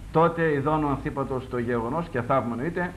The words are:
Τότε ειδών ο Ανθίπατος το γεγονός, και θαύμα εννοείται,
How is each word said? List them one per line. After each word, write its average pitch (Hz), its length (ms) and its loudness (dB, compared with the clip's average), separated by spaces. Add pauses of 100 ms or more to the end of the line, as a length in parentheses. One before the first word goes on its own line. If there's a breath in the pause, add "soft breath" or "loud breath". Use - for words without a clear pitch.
(120)
Τότε 165 400 4
ειδών 151 320 2
ο 147 40 2
Ανθίπατος 135 600 -2
το 123 100 -2
γεγονός, 120 520 0
και 127 100 -2
θαύμα 120 340 2
εννοείται, 175 420 -4